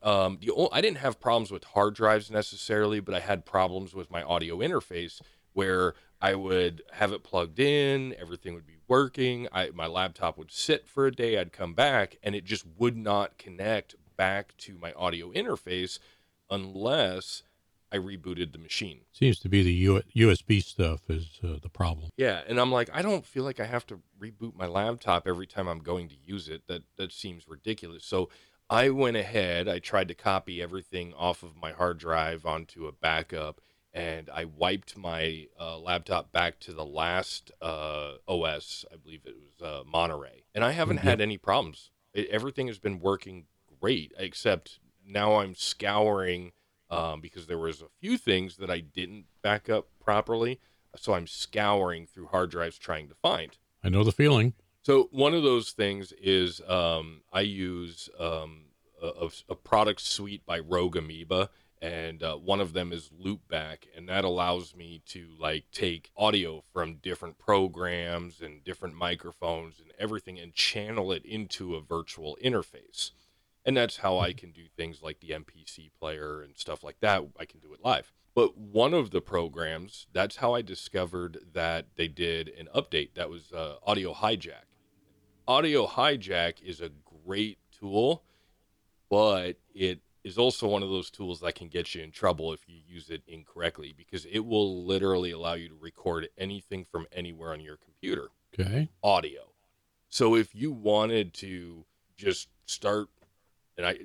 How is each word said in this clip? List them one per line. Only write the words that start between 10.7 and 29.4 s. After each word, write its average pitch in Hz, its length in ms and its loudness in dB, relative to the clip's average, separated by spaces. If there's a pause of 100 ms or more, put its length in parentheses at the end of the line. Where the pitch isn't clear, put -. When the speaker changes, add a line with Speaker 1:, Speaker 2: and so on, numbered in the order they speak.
Speaker 1:
for 139 200 2
a 131 40 2
day, 117 260 0
I'd 90 140 -2
come 87 220 -6
back, 120 500 4
and 101 120 -2
it 98 80 -6
just 92 220 -4 (120)
would 120 180 2
not 101 420 0
connect 98 580 -4 (200)
back 95 440 0
to 98 180 -18
my 85 160 -12
audio 85 380 -2
interface 107 680 -4 (500)
unless 95 920 -2 (480)
I 101 60 -2
rebooted 90 540 -6
the - 60 -18
machine. 80 440 -8 (120)
Speaker 2:
Seems 127 260 4
to 92 100 -6
be 98 140 8
the 90 100 6
U-, 92 280 6 (120)
U 113 180 8
S 90 100 4
B 107 180 4
stuff 80 500 0
is, 82 340 -4
uh, 82 180 -4
the 90 80 -12
problem. 82 480 -2
Speaker 1:
Yeah, 110 300 0
and 120 120 2
I'm 127 120 4
like, 120 220 2
"I 156 80 -2
don't 190 240 0
feel 131 180 -4
like 135 160 -6
I 107 60 -4
have 120 220 -4
to 98 120 -14 (200)
reboot 110 360 -12
my 92 120 -4
laptop 101 600 0
every 92 200 -2
time 98 200 -4
I'm 82 120 -4
going 85 300 -4
to 71 60 -20 (100)
use 87 240 -10
it. 80 180 -12
That, 87 160 -8 (140)
that 95 160 -8
seems 87 340 -14
ridiculous." 85 560 -10
So 92 260 0 (400)
I 120 200 6
went 131 280 4
ahead, 95 520 0